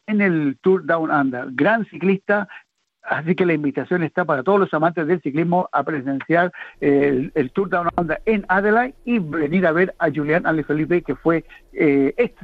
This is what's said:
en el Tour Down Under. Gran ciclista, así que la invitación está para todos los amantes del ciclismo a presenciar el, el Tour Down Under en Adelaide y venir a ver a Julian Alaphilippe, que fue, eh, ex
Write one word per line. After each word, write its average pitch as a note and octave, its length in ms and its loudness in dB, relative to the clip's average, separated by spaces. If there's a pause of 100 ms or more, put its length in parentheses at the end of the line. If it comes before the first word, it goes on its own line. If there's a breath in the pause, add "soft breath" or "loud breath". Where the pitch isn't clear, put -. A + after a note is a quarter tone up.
en G#3+ 140 0
el D#3+ 400 2
Tour F#3 260 2
Down E3 240 0
Under. C3+ 400 0
Gran F#3+ 360 0
ciclista, G3 600 -2 (600 loud breath)
así D#3+ 280 -2
que F#3 100 0
la E3+ 80 2
invitación D3 500 -2
está E3 220 -2
para D3 180 0
todos G3 160 2
los F#3+ 140 0
amantes D#3+ 340 0
del F3 140 0
ciclismo E3+ 520 0
a C#3+ 100 0
presenciar D3+ 680 -2 (300 loud breath)
el, C#3+ 540 2
el D3+ 160 0
Tour G3 180 -2
Down F3 200 -2 (100)
Under D#3 260 -2
en A3 240 0
Adelaide G#3+ 460 2 (100)
y A#3+ 140 0
venir D#3+ 480 0
a D#3 60 2
ver F3 260 0
a E3+ 120 0
Julian D3+ 360 -2
Alaphilippe, D#3+ 560 0
que - 120 -6
fue, E3 300 -2 (300 loud breath)
eh, C#3 420 2
ex A#3 280 0